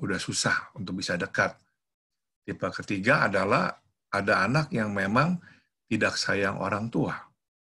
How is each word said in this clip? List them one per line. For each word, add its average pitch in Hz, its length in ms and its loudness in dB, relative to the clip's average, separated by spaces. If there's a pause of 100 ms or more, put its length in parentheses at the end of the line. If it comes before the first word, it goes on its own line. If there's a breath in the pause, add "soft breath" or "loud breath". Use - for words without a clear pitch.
udah 98 160 -2
susah - 560 -2
untuk 92 320 -6
bisa 90 160 -2
dekat. 95 320 0 (880)
Tipe 95 240 -6 (160)
ketiga 113 480 2
adalah 101 480 2 (320)
ada 98 320 2
anak 139 320 0
yang 107 160 0
memang 113 480 2 (480 loud breath)
tidak 107 320 0
sayang 98 400 0
orang 101 320 -2
tua 107 240 0 (520)